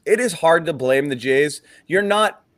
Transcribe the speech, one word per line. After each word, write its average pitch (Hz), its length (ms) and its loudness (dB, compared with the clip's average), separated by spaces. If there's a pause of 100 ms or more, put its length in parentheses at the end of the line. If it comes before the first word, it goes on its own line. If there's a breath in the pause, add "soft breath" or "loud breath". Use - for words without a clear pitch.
It 208 140 2
is 247 140 -2
hard 165 340 2
to 165 60 -2
blame 131 360 0
the 131 60 -4
Jays. 135 460 -2 (260 soft breath)
You're 190 160 0
not, 208 400 0 (140)